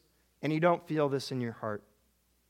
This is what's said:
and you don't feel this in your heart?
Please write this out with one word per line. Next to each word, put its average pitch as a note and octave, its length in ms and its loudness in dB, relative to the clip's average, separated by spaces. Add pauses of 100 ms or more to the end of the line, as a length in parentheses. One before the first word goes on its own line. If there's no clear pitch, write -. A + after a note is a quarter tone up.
(420)
and C#3+ 120 0
you D#3 60 0
don't E3+ 280 4
feel D3+ 220 2
this C3+ 220 -4
in B2+ 100 -2
your A#2 120 -4
heart? G#2+ 300 -8 (680)